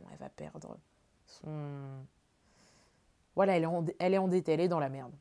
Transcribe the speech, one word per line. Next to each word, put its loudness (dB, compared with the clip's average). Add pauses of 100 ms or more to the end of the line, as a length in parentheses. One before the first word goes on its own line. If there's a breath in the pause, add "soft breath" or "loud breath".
(120)
elle -18
va -12
perdre -12 (500)
son... -10 (1300 soft breath)
Voilà, 4
elle 4
est 2
en-, 0 (120)
elle 4
est 4
endettée, 2
elle 4
est 4
dans 2
la 0
merde. -12